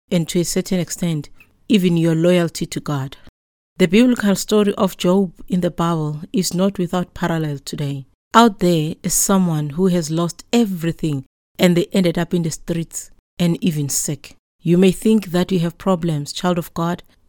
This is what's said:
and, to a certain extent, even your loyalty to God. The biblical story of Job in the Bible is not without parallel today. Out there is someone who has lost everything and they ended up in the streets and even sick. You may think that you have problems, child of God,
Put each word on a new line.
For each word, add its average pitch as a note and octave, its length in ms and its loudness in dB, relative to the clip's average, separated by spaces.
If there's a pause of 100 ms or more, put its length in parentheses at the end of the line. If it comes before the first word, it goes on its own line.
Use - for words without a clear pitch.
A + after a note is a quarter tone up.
and, E3+ 200 -2
to - 100 -2
a F3 60 0
certain F#3 340 -2
extent, D#3+ 520 -6 (380)
even F3+ 280 4
your E3 180 2
loyalty E3+ 500 0
to - 140 -10
God. C#3 380 -6 (640)
The F#3 100 4
biblical G#3 480 4
story G#3 380 0
of - 220 -2
Job F#3 360 0 (160)
in F3 140 -2
the F3 100 -2
Bible D#3 480 -2 (120)
is F3+ 220 -2
not G3 240 0
without F3+ 360 -4
parallel D#3+ 440 -4
today. C#3+ 480 -8 (260)
Out A3+ 280 6
there E3+ 420 2
is F3 120 -4
someone E3+ 560 0
who F3+ 180 0
has E3+ 240 0
lost E3 400 -4
everything E3 720 -2 (340)
and F3 180 4
they F3 160 0
ended F3 240 2
up E3+ 160 -2
in F3 120 0
the D#3 80 -4
streets - 580 -8 (260)
and E3+ 240 2
even D3+ 280 0
sick. - 480 -6 (240)
You E3+ 180 2
may F#3+ 140 6
think G#3+ 400 0
that F3+ 180 0
you F#3+ 80 0
have E3+ 180 -2
problems, D#3+ 560 -2
child F3+ 240 -2
of E3+ 160 -8
God, E3+ 300 -4 (260)